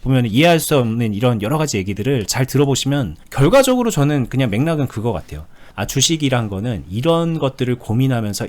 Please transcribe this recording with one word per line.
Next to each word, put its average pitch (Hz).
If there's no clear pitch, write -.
보면 127
이해할 156
수 151
없는 117
이런 117
여러 123
가지 156
얘기들을 104
잘 131
들어보시면 135
결과적으로 247
저는 143
그냥 127
맥락은 139
그거 113
같아요. 78
아, 196
주식이란 131
거는 101
이런 165
것들을 127
고민하면서 113